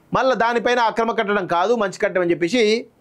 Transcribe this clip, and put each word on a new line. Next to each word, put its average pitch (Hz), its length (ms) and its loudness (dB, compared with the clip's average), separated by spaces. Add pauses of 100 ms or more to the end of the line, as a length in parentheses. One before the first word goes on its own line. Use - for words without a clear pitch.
(140)
మళ్ళీ 254 220 2
దానిపైన 240 440 0
అక్రమ 226 320 0
కట్టడం 202 340 -2
కాదు, 175 280 0
మంచి 202 240 -4
కట్టడం 185 240 0
అని 175 80 0
చెప్పేసి 214 560 0 (140)